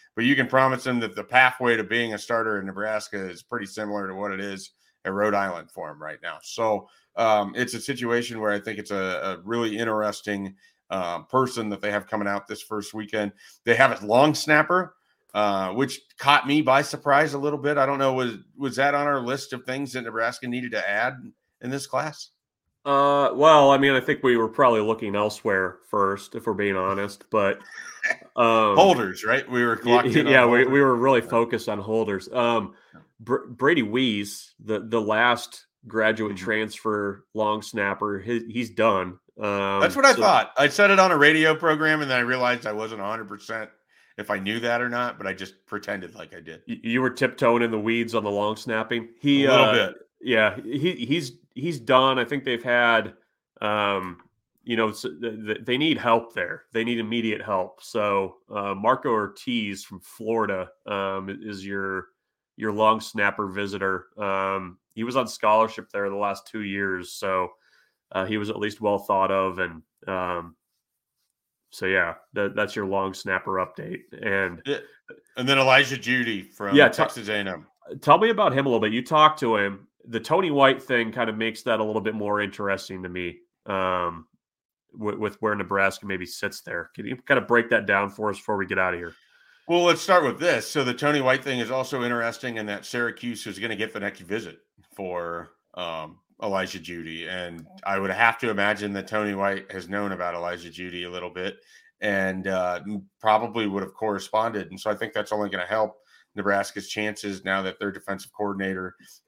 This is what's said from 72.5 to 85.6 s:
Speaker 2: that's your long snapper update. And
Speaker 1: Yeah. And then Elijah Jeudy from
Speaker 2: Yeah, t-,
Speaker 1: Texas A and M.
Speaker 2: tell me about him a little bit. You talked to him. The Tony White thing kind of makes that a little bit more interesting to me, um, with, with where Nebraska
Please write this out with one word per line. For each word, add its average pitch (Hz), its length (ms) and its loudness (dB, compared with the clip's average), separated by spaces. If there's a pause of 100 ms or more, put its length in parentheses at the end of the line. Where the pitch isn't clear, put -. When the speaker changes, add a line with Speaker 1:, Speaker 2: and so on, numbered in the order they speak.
Speaker 2:
that's 104 220 -4
your 104 100 -4
long 95 260 -2
snapper 95 420 -6
update. - 480 -6 (200)
And 98 420 -2
Speaker 1:
Yeah. 139 120 -4 (600)
And 127 120 -4
then 139 100 4
Elijah 131 380 6
Jeudy 113 460 -2
from 104 340 -2
Speaker 2:
Yeah, 139 140 10
t-, - 60 -6
Speaker 1:
Texas 117 320 -2
A 107 40 -2
and 101 160 -2
M. 80 180 -10 (340)
Speaker 2:
tell 151 180 6
me 220 120 2
about 208 220 0
him 139 140 0
a - 20 0
little 117 100 2
bit. 107 140 0
You 120 100 -2
talked 151 380 4
to 117 160 2
him. 98 320 -4 (160)
The 113 160 -6
Tony 170 320 0
White 135 280 4
thing 117 300 0
kind 117 180 -2
of 107 80 -6
makes 113 260 -4
that 110 180 0
a - 20 2
little 107 200 -2
bit 107 120 -2
more 104 260 -2
interesting 98 640 -4
to 92 60 -8
me, 90 300 -8 (280)
um, 90 640 -2 (680)
with, 104 200 -6
with 104 260 -6
where 107 140 0
Nebraska 98 500 0